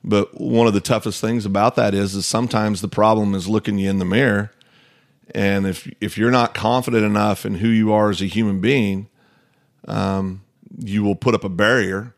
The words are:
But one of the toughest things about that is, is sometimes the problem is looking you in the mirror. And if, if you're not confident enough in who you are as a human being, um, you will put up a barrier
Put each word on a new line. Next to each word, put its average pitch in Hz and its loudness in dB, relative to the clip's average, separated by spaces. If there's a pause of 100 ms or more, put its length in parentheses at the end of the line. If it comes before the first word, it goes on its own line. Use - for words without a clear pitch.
But - 0
one 117 2
of 104 4
the 98 2
toughest 110 -2
things 110 -2
about 101 2
that 104 2
is, 98 -2
is 95 -4
sometimes 107 0
the 101 -6
problem 107 2
is 92 -6
looking 107 0
you 98 0
in 98 0
the 92 -2
mirror. 104 2 (840)
And 98 0
if, - -6 (140)
if 104 -6
you're 117 2
not 123 2
confident 117 0
enough 104 0
in 104 -4
who 101 -2
you 110 2
are 107 4
as 90 -4
a 98 -2
human 98 -2
being, 104 0 (800)
um, 98 -4 (360)
you 104 -4
will 101 0
put 117 0
up 104 -2
a 101 -4
barrier 104 0